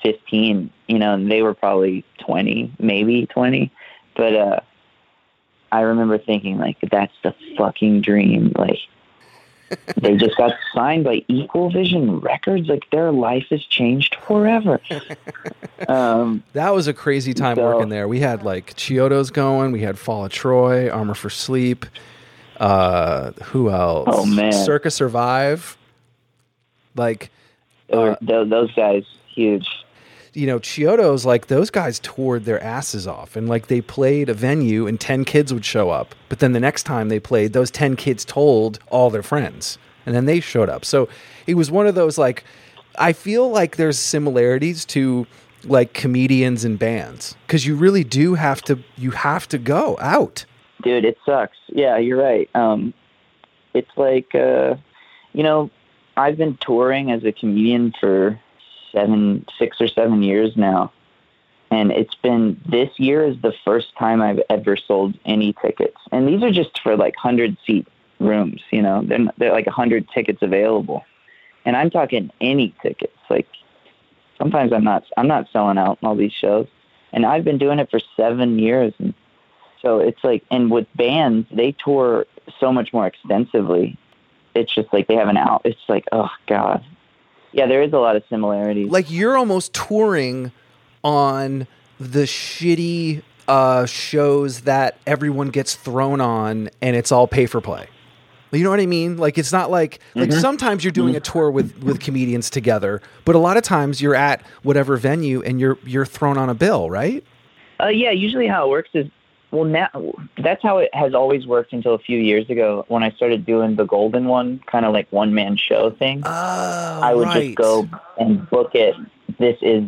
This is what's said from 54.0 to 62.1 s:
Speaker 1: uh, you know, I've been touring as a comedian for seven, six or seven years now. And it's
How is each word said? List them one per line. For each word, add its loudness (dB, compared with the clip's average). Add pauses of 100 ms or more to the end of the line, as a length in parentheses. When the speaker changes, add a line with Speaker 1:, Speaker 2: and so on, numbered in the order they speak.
Speaker 1:
uh, 2 (580)
you -2
know, 0 (460)
I've 2
been -2
touring 0
as -2
a 0
comedian 0
for 0 (520)
seven, 0 (120)
six -2
or 2
seven 2
years 2
now. 2 (800)
And 2
it's -2